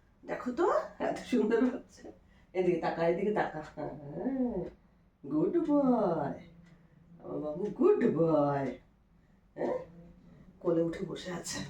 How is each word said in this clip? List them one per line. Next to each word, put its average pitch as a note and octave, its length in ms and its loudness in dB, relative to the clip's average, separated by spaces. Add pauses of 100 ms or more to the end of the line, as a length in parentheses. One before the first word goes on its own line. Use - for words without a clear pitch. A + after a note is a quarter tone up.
(260)
দেখো - 240 -6
তো, F4 220 0 (260)
এত - 200 -4 (120)
সুন্দর A3+ 320 2
বাচ্চা। - 460 -4 (440)
এদিকে F3 260 2
তাকা, E3 300 0
এদিকে G3+ 240 2
তাকা। D#3 300 -2 (140)
হ্যাঁ, F3+ 880 -4 (600)
গুড F4 300 0 (120)
বয়, A3+ 680 2 (840)
আমার - 140 -8
বাবু D3+ 260 -6
গুড B3 520 4
বয়। C#3+ 560 2 (840)
হ্যাঁ, - 240 -4 (840)
কোলে E3+ 220 2
উঠে E3 240 -2
বসে - 260 -8
আছে। - 260 -8 (120)